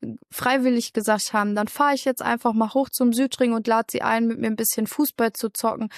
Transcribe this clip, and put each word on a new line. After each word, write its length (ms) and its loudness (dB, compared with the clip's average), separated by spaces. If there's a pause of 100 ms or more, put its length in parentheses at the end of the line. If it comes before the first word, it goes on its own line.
(320)
freiwillig 640 0
gesagt 400 0
haben, 220 0
"Dann 120 0
fahre 260 2
ich 120 -4
jetzt 160 -2
einfach 320 0
mal 200 0
hoch 160 2
zum 220 2
Südring 400 2
und 160 -2
lade 240 2
sie 100 -4
ein, 260 0
mit 120 -2
mir 80 -2
ein 80 0
bisschen 320 -2
Fußball 460 0
zu 160 -4
zocken." 480 -2